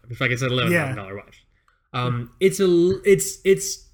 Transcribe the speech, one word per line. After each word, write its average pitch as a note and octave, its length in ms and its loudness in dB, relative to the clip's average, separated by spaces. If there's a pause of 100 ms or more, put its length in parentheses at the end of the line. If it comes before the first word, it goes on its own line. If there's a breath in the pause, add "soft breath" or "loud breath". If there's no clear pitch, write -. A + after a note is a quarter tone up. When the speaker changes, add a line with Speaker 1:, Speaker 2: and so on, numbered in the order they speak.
Speaker 1:
if A#2+ 140 -8
I B2+ 60 -2
could A#2+ 100 -2
say C3 80 -2
eleven B2+ 260 0
thousand D3 240 -2
dollar G2 200 -12
Speaker 2:
Yeah. G2+ 80 -14
Speaker 1:
watch. - 200 -20 (480)
Um, B2 460 -4
it's F#3+ 220 2
a G3 40 4
l-, F3+ 400 2
it's, - 400 2
it's, - 500 0